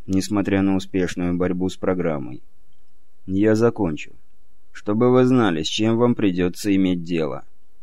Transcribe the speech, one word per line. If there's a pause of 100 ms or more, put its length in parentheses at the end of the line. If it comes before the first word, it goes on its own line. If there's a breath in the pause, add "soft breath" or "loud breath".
несмотря
на
успешную
борьбу
с
программой. (840)
Я
закончу. (600)
Чтобы
вы
знали,
с
чем
вам
придётся
иметь
дело. (380)